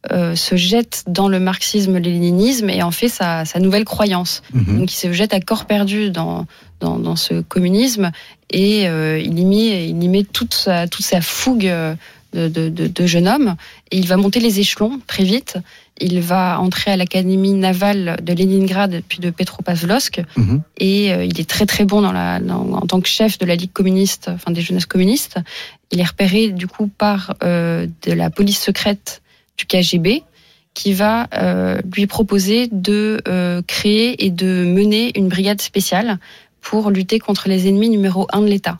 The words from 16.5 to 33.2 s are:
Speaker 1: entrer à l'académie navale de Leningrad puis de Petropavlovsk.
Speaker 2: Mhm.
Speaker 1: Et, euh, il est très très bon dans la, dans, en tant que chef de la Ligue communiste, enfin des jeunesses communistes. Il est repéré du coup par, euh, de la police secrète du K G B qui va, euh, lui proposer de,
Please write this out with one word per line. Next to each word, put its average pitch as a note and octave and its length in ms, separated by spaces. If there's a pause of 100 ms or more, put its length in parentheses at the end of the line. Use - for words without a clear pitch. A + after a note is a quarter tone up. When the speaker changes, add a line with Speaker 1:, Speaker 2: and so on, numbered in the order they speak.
Speaker 1:
entrer F#3 320
à F#3+ 40
l'académie F#3+ 580
navale F#3 680
de E3+ 100
Leningrad F#3+ 760
puis - 100
de F3 120
Petropavlovsk. F3 920 (140)
Speaker 2:
Mhm. A#2+ 260 (160)
Speaker 1:
Et, G3 340
euh, F3+ 120
il F3+ 160
est D#3+ 100
très G#3+ 160
très G#3 180
bon G3+ 180
dans F#3+ 100
la, F3+ 260
dans, F3+ 340
en - 140
tant F#3 140
que F#3 80
chef A3 300
de F#3 80
la E3+ 100
Ligue F3+ 160
communiste, F#3+ 600
enfin F3 200
des E3+ 100
jeunesses F3+ 240
communistes. G3 520 (520)
Il F3 80
est F3+ 60
repéré G3+ 460
du F3+ 180
coup G#3+ 180
par, G3+ 560
euh, E3+ 460 (140)
de E3+ 100
la E3+ 180
police G3+ 300
secrète - 640 (340)
du - 100
K F#3 140
G F3 180
B E3 100 (640)
qui G3+ 200
va, G#3+ 420
euh, F#3 460 (160)
lui G3+ 100
proposer G3+ 640
de, G#3 560